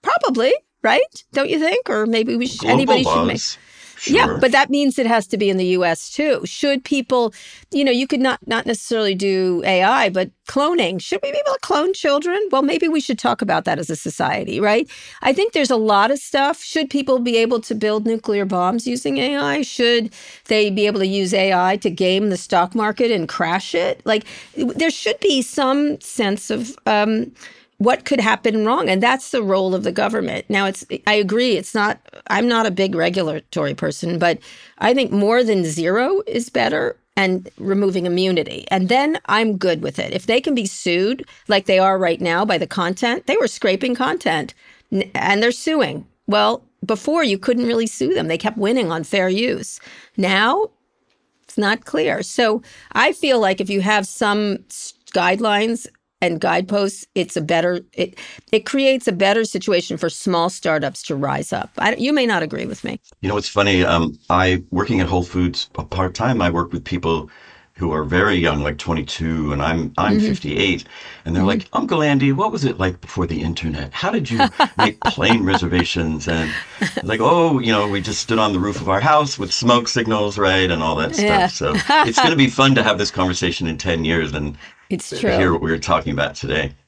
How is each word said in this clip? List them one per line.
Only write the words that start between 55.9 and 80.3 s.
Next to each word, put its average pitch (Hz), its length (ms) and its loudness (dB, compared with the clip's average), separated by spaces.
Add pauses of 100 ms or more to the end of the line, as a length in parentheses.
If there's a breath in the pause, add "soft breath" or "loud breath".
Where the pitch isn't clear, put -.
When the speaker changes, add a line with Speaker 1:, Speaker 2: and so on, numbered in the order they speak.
Speaker 1:
and 170 160 0
guideposts, 196 640 0 (120)
it's 185 200 -2
a 175 60 -2
better, 170 380 0 (140)
it, - 220 -4 (360 loud breath)
it 220 160 2
creates 269 400 2
a 220 40 2
better 196 320 2
situation 180 540 -2
for 170 100 -2
small 175 440 0
startups 156 500 -2
to 151 140 -6
rise 139 360 -4
up. - 280 -6
I, 214 160 2
you 269 180 -2
may 262 140 2
not 185 160 0
agree 156 240 -6
with - 160 -12
me. - 160 -8 (220)
Speaker 2:
You 95 80 -2
know, 104 80 0
it's 98 120 -4
funny. 98 340 2
Um, 82 360 0 (100)
I, 90 400 2
working 95 300 0
at 87 80 0
Whole 90 160 0
Foods, 90 560 -2
uh, - 40 -8
part-time, 98 560 -2
I 87 120 0
work 85 220 -2
with 76 120 -8
people 82 460 -4 (420 loud breath)
who 85 180 -4
are 78 120 -2
very 92 320 2
young, 76 260 2
like 73 160 -2
twenty-two, 80 720 -4
and 71 120 -2
I'm, 80 340 -2
I'm 107 200 2
Speaker 1:
Mm-hmm. 214 100 2
Speaker 2:
fifty-eight, - 560 -2 (420 loud breath)
and 85 100 -2
they're 92 60 2
Speaker 1:
Mm-hmm. 95 60 4
Speaker 2:
like, - 260 0
"Uncle 165 300 0
Andy, 139 280 4
what 202 200 0
was 160 140 -4
it - 120 -2
like 92 240 -2
before - 240 -4
the 80 160 -4
internet? 78 500 -6
How 190 200 -4
did 170 180 -2
you 214 180 2 (140)
Speaker 1:
<laughs> - 160 0
Speaker 2:
make - 280 0
plane 110 380 2
reservations?" 87 840 0
And 82 240 -2 (500 loud breath)
like, 110 220 -2
"Oh, 165 340 4
you 117 140 0
know, 104 160 2
we 101 120 -2
just 95 220 -4
stood 110 160 0
on 104 160 2
the 92 60 0
roof 98 220 -2
of 98 80 -2
our 95 100 4
house 147 400 4
with 92 120 -4
smoke 120 360 2
signals, 107 500 0